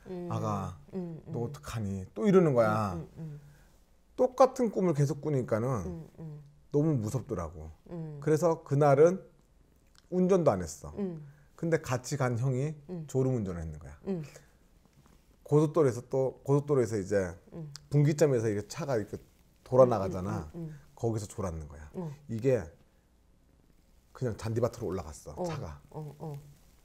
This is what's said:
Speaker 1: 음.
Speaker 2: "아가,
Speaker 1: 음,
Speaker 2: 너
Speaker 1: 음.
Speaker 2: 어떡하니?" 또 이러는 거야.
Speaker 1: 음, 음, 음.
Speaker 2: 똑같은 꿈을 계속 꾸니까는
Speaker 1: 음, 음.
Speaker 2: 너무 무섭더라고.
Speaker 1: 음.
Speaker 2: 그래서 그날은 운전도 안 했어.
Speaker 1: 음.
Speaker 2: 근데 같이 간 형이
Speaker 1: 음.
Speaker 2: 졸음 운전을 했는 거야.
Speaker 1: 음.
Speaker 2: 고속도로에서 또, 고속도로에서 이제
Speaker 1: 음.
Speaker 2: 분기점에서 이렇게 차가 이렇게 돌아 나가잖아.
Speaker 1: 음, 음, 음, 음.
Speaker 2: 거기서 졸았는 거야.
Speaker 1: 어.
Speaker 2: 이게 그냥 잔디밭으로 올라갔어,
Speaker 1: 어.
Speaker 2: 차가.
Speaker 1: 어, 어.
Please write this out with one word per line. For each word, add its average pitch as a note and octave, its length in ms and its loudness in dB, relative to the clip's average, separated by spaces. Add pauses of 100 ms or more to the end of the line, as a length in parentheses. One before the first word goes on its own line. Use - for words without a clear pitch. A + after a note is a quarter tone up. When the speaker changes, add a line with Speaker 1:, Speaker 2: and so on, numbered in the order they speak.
Speaker 1:
음. F3 240 -10
Speaker 2:
"아가, G#2 480 -4 (160)
Speaker 1:
음, E3+ 320 -8
Speaker 2:
너 B2+ 160 -6
Speaker 1:
음. A#2+ 60 -6
Speaker 2:
어떡하니?" G2 560 -8 (100)
또 G#3+ 120 0
이러는 F3+ 280 6
거야. G#2+ 380 2
Speaker 1:
음, E2+ 60 -6
음, - 80 -12 (100)
음. D3+ 220 -12 (760)
Speaker 2:
똑같은 B3+ 560 2
꿈을 F#3 240 2
계속 C#3+ 260 0
꾸니까는 B2+ 480 0 (160)
Speaker 1:
음, E3+ 220 -10 (100)
음. D3+ 240 -14 (300)
Speaker 2:
너무 D3+ 240 2
무섭더라고. F2+ 760 -4 (220)
Speaker 1:
음. D#3+ 320 -10
Speaker 2:
그래서 D#3+ 400 2
그날은 D3 580 6 (880)
운전도 F3+ 400 4
안 F#2+ 140 2
했어. - 340 -12
Speaker 1:
음. E3 300 -8 (280)
Speaker 2:
근데 E3 240 0
같이 C3 380 -4
간 B2 220 0
형이 C3+ 340 -2 (160)
Speaker 1:
음. F3 180 -10
Speaker 2:
졸음 C3 280 0
운전을 F#2 260 -4
했는 D#2 160 -8
거야. C#2 180 -16 (120)
Speaker 1:
음. F3+ 160 -4 (1200)
Speaker 2:
고속도로에서 D3 680 4
또, C3 340 -2
고속도로에서 C#3 540 2
이제 F#2 380 0 (180)
Speaker 1:
음. D#3 180 -12 (180)
Speaker 2:
분기점에서 C#3+ 580 4
이렇게 G2+ 200 -2
차가 C#3+ 280 -6
이렇게 G#2 220 -4 (460)
돌아 B2+ 220 8
나가잖아. F#2+ 680 0
Speaker 1:
음, E3+ 60 -12
음, - 0 -
음, D#3+ 100 -8
음. D3+ 100 -16 (160)
Speaker 2:
거기서 A2+ 320 -2
졸았는 E2 400 -6
거야. D2+ 260 -18
Speaker 1:
어. E3+ 180 -8 (160)
Speaker 2:
이게 A2+ 340 0 (1500)
그냥 A#2+ 260 -4
잔디밭으로 A2+ 500 -2
올라갔어, E2 440 -8
Speaker 1:
어. - 140 -8
Speaker 2:
차가. A2 340 -8 (100)
Speaker 1:
어, D3+ 300 -12
어. D3 200 -10 (460)